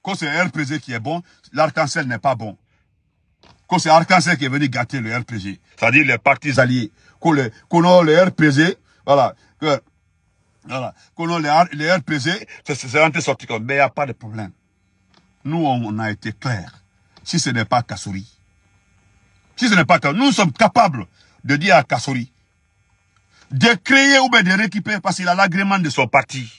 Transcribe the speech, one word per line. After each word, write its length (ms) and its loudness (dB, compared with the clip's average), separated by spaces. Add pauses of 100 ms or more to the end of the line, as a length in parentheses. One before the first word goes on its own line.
Ko 140 -8
c'est 260 -4
R 100 0
P 140 -6
G 160 -6
qui 120 -14
est 80 -8
bon, 220 -6 (300)
l'Arc-en-Ciel 540 -2
n'est 120 -6
pas 160 -2
bon. 220 -12 (1080)
Ko 120 0
c'est 120 0
Arc-en-Ciel 480 4
qui 80 -4
est 20 -4
venu 220 -2
gâter 300 -6
le 140 -8
R 100 -6
P 140 -10
G. 220 -12 (160)
C'est-à-dire 300 2
les 100 0
partis 420 -2
alliés. 320 0 (300)
Ko 120 2
le, 200 0 (160)
kono 340 6
le 200 4
R 80 2
P 200 2
G, 260 2 (280)
voilà. 300 2 (260)
Que, 220 -2 (840)
voilà. 300 -10 (200)
Kono 240 -4
le, 100 -4 (280)
les 160 -2
R 100 0
P 160 -4
G, 120 -2 (340)
c'est, 100 -6
c'est, 140 -12
c'est 140 2
rentré 180 0
sorti 260 -6
comme, 180 -6
mais 100 -4
il 40 0
n'y 40 4
a 80 2
pas 160 -6
de 60 -10
problème. 400 -12 (920)
Nous, 140 -4
on, 260 0
on 140 -6
a 120 -4
été 220 -8
clair. 500 -10 (400)
Si 160 -4
ce 120 -2
n'est 160 -2
pas 160 0
Kassori, 440 -10 (1300)
si 120 0
ce 60 4
n'est 100 4
pas 140 4
Kassori, 220 -2
nous 120 4
sommes 200 2
capables 540 2 (360)
de 140 -2
dire 200 4
à 60 6
Kassori 500 -6 (1160)
de 240 2
créer 460 4
ou 80 0
bien 140 4
de 80 0
récupérer 500 -2
parce 160 -4
qu'il 120 -6
a 60 2
l'agrément 440 0
de 120 -2
son 160 -2
parti. 520 -4